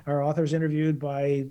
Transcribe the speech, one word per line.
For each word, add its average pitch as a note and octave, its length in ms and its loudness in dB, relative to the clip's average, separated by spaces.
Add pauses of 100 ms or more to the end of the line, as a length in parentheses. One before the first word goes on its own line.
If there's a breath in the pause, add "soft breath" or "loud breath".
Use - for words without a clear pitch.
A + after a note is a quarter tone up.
our C#3+ 160 0
authors D3+ 320 0
interviewed D#3 440 0
by C#3 520 -2